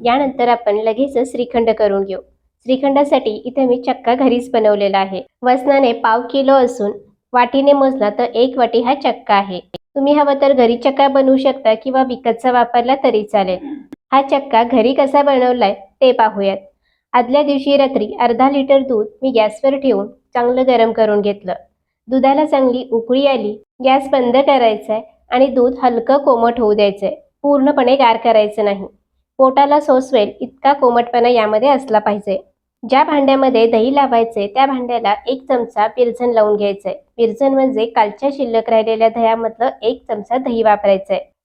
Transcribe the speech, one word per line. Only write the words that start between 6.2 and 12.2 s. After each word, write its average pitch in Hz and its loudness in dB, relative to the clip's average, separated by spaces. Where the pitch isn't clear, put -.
किलो 269 2
असून 240 0
वाटीने 269 0
मोजला 269 0
तर 240 -4
एक 254 -2
वाटी 233 0
हा 247 0
चक्का 233 -4
आहे. 196 -2
तुम्ही 277 -4
हवं 285 2
तर 277 4
घरी 233 2
चक्का 269 0
बनवू 269 2
शकता 262 0
किंवा 262 -2
विकतचा 247 -2